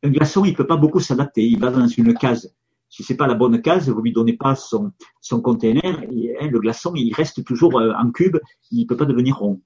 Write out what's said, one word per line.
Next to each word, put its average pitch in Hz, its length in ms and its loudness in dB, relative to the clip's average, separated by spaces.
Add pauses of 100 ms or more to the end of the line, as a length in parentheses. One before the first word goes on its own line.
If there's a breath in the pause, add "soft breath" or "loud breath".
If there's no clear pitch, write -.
Un 143 60 2
glaçon, 147 340 2
il 180 100 2
peut 139 140 0
pas 165 80 2
beaucoup 156 240 2
s'adapter, 131 440 -2
il 117 140 4
va 127 140 0
dans 123 160 4
une 117 260 4
case. 123 400 -2 (400)
Si - 80 -16
c'est - 140 -6
pas 135 100 0
la 123 80 2
bonne 117 280 2
case, 160 260 2
vous 110 140 -2
lui 117 100 0
donnez 117 240 0
pas 135 180 0
son, 104 380 -6 (300 loud breath)
son 117 180 -4
container, 123 720 0
il, 117 260 -6
hein, 151 100 -4
le 120 120 0
glaçon, 113 340 -4
il 117 200 -2
reste - 280 -4
toujours, 127 380 2
euh, 113 140 0
en 120 160 0
cube, 170 260 0 (340 soft breath)
il 117 160 -2
peut 123 120 -4
pas 151 80 0
devenir 127 320 0
rond. 101 280 -4